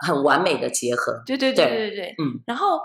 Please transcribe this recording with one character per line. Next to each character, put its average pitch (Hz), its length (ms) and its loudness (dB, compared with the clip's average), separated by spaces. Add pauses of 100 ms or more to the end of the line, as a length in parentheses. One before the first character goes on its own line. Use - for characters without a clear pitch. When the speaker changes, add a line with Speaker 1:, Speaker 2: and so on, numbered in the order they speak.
Speaker 1:
很 147 220 0
完 143 180 4
美 175 160 2
的 127 100 -2
结 120 280 -2
合。 117 320 -4
Speaker 2:
对， 262 100 -2
对， 262 160 2
对， 175 140 6
对， 120 100 0
对， 214 120 -2
对。 - 60 -8
Speaker 1:
对。 190 220 -8
嗯。 131 300 -4
Speaker 2:
然 233 100 -6
后 359 280 2